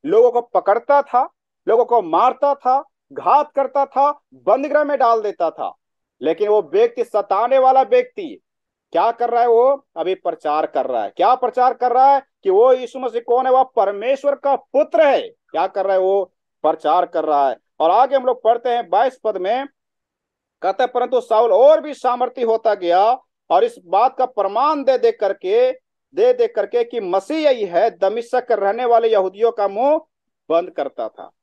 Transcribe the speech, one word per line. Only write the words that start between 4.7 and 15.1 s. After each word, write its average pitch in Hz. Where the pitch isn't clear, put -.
में 285
डाल 233
देता 185
था। 117
लेकिन 165
वो 208
व्यक्ति, 233
सताने 214
वाला 262
व्यक्ति 233
क्या 202
कर 233
रहा 233
है? 247
वो 254
अभी 180
प्रचार 156
कर 131
रहा 120
है। 98
क्या 226
प्रचार 247
कर 247
रहा 262
है? 269
कि 196
वो 233
यीशु 254
मसीह 240
कौन 240
है? 262
वह 262
परमेश्वर 247
का 277
पुत्र 311
है। 214